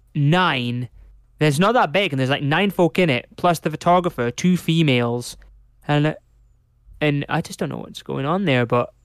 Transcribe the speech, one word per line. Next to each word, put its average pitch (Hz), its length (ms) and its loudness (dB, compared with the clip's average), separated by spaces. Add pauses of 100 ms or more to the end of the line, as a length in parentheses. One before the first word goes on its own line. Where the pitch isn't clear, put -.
(140)
nine. 139 760 0 (500)
There's 151 220 2
not 202 120 4
that 208 200 2
big, 190 200 0
and 135 80 -2
there's, 127 80 0
like, 139 140 -2
nine 160 280 0
folk 170 280 0
in 175 100 4
it, 123 280 -2
plus 175 240 0
the 165 100 -4
photographer, 170 600 0
two 180 240 0
females, 123 800 0 (500)
and, 147 300 0 (840)
and 143 280 0
I 156 120 -4
just - 200 -10
don't 165 80 -6
know 127 100 -8
what's - 240 -16
going 135 240 -6
on 190 180 -2
there, 127 220 2
but, 120 260 0 (120)